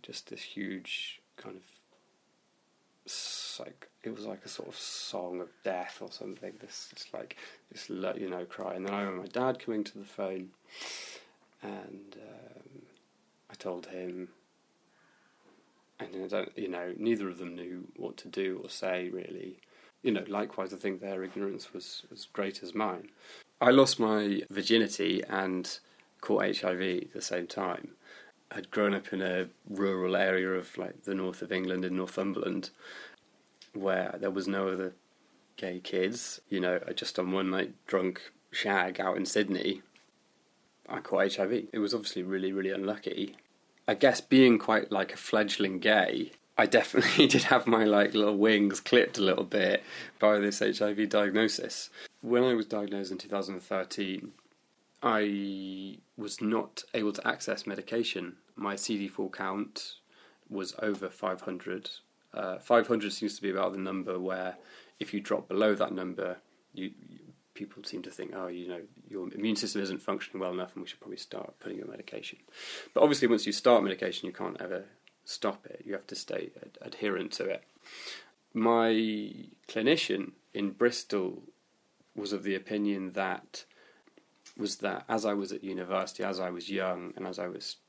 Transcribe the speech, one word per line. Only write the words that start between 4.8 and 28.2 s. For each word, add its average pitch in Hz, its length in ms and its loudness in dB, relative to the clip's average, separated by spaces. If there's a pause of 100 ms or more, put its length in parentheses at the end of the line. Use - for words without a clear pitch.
of 85 80 -8 (160)
death 92 380 -4
or 95 100 -12
something, 98 480 -12
this, - 340 -14
just - 200 -16
like, - 240 -10 (340)
this - 180 -16
lo-, 95 280 -4
you 92 120 -6
know, 90 140 -6
cry. 92 300 -8
And 92 120 -6
then 101 80 -4
I 101 100 -2
remember 92 180 -4
my 98 80 -10
dad 127 300 -2
coming 107 260 -4
to - 120 -16
the 101 60 -16
phone, 95 460 -8 (1120)
and, 101 560 -14
um, 110 640 -20 (680)
I - 40 -20
told 90 320 -6
him, 90 440 -8 (1700)
and 95 280 -8
I - 20 -6
don't, 95 300 -4
you 104 100 -6
know, 90 300 -6
neither 107 320 0
of 85 80 -10
them 87 180 -10
knew 90 400 -10
what - 220 -10
to - 100 -16
do 95 340 -2
or - 80 -14
say, 90 380 -4
really. 92 520 -10 (440)
You 127 80 2
know, 98 160 0
likewise, 98 460 -4
I 92 40 -12
think 95 220 -4
their 95 240 -6
ignorance 98 500 -6
was - 380 -12
as - 220 -16
great 98 280 -4
as 90 140 -10
mine. 98 360 -4 (500)
I 123 100 8
lost 135 260 8
my 104 440 4 (100)
virginity 95 800 4
and 92 500 -2 (400)
caught 104 240 2
H 98 220 0
I 92 100 2
V 90 280 0
at - 100 -16
the - 80 -8
same 90 260 -2
time. - 440 -4 (600)